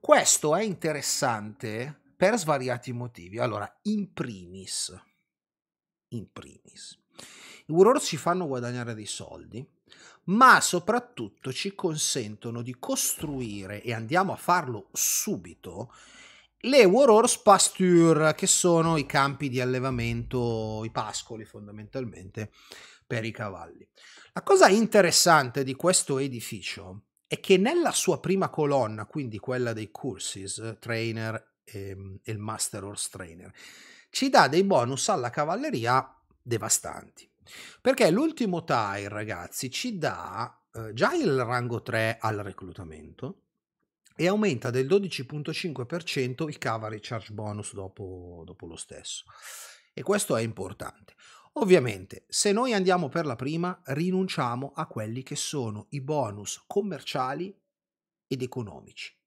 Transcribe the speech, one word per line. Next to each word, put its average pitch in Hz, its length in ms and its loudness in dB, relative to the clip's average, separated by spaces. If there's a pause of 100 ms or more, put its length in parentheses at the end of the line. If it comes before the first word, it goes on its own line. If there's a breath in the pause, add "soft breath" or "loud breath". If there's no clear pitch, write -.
Questo 160 540 4
è 190 80 2
interessante 127 1400 -4 (160)
per 202 220 4
svariati 127 540 -2
motivi. 120 460 -10
Allora, 104 320 -2 (120)
in 208 300 -2
primis, - 840 -8 (1120)
in 110 240 -10
primis, - 680 -20 (680 loud breath)
i 147 60 -6
war 190 160 10
horse 269 180 4
ci 165 100 -4
fanno 175 300 0
guadagnare 123 480 -4
dei 107 120 -12
soldi, 85 580 -14 (600 loud breath)
ma 214 360 8
soprattutto 170 920 -4
ci 190 220 -6
consentono 120 880 -4
di 120 160 -10
costruire, 110 1040 -6
e 120 100 -4
andiamo 131 400 0
a 107 40 -6
farlo 143 560 -2
subito, 95 1000 -4 (720 loud breath)
le 254 200 8
war 233 260 8
horse 226 320 6
pasture, 170 920 6
che - 120 -4
sono 165 500 4
i 139 100 0
campi 143 420 0
di 127 120 -2
allevamento, 117 1200 -2
i 113 60 -8
pascoli 110 540 -8
fondamentalmente, 104 1080 -12 (520 loud breath)
per 113 200 -4
i 113 80 -4
cavalli. 90 540 -12 (460 loud breath)
La 180 100 -8
cosa 381 260 8
interessante 170 960 6
di 131 100 -4
questo 165 440 2
edificio 104 840 -8 (300)
è - 80 -6
che 190 160 6
nella 262 360 2
sua - 280 0
prima 185 300 0
colonna, 123 560 0
quindi 117 320 -8
quella 123 340 -4
dei 110 180 -8
courses, 110 880 -10
trainer, 113 840 -6
ehm, 98 580 -14
e - 80 -12
il 107 60 -6
master 107 480 -8
horse 101 260 -10
trainer, 92 400 -18 (600 loud breath)
ci - 180 -2
dà 202 200 8
dei 170 160 4
bonus 135 440 2
alla 135 220 0
cavalleria 151 840 0 (280)
devastanti. - 840 -6 (540 loud breath)
Perché 247 300 4
l'ultimo 208 540 0
tile, 104 440 -2
ragazzi, 104 600 -8
ci 233 260 -6
dà, 104 680 -6 (120)
eh, 110 180 -10
già 190 220 2
il 170 280 2
rango 120 380 -2
tre 113 400 -2
al 110 160 -2
reclutamento 90 1080 -14 (680)
e 156 120 0
aumenta 190 420 2
del 127 180 0
dodici 185 380 0
punto 147 300 -8
cinque 135 320 -6
per 170 160 -6
cento 131 460 -4
il 151 100 -12
cavalry 110 420 -4
charge 110 320 -10
bonus 104 400 -8
dopo, 92 720 -14
dopo 85 220 -18
lo 85 100 -14
stesso. - 480 -14 (720 loud breath)
E 143 80 -12
questo 190 340 0
è 113 60 0
importante. - 720 -10 (420 loud breath)
Ovviamente, 131 720 2
se - 220 0
noi 240 220 2
andiamo 180 380 2
per 165 160 -4
la 123 100 -4
prima, 165 480 -4
rinunciamo 147 880 -2
a 160 120 -6
quelli 113 360 -8
che 147 140 -10
sono 110 540 -6
i 143 100 -8
bonus 123 680 -6
commerciali 165 880 -4 (720)
ed 135 140 -6
economici. 107 760 -10 (120)